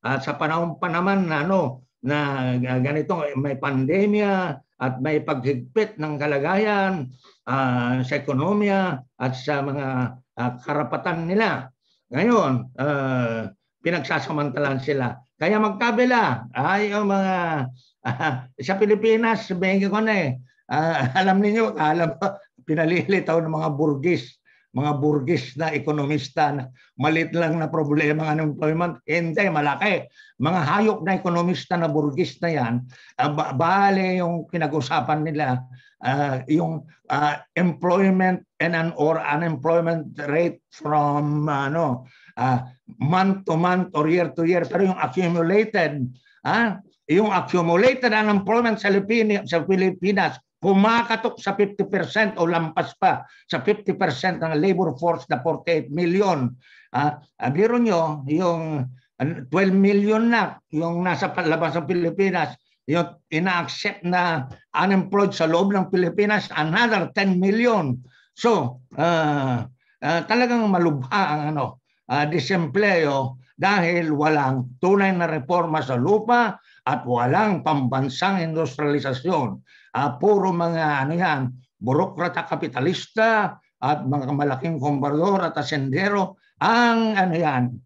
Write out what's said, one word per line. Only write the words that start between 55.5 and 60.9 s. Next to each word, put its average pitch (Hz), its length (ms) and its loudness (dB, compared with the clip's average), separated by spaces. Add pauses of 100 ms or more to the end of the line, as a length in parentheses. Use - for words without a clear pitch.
million. 175 560 2 (400)
Ah, 147 320 -2 (160)
ah, 120 160 -2
biro 220 240 2
nyo, 165 480 0
yung, 160 560 0 (400)
ah, 156 140 -2 (100)
twelve 185 320 2
million 202 480 4
na 220 320 0 (160)
yung 170 320 -2